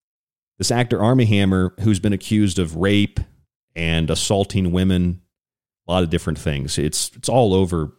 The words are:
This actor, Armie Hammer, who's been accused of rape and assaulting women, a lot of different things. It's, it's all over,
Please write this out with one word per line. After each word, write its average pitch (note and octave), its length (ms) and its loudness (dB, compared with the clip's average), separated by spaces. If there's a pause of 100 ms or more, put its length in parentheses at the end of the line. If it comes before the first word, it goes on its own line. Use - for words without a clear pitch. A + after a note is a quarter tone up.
(560)
This F#2+ 140 -4
actor, A#2 320 0
Armie A#2+ 240 4
Hammer, F#2+ 540 2
who's G2+ 200 2
been G#2 140 0
accused G2+ 440 0
of D#2+ 180 -2
rape G2+ 440 0 (560)
and E2 320 -2
assaulting F#2+ 640 -2
women, F2+ 480 0 (680)
a E2+ 60 -4
lot F#2 100 2
of E2+ 60 0
different E2 300 -4
things. C#2+ 400 -4
It's, - 360 -4
it's - 140 -10
all A#2+ 240 2
over, E2+ 460 0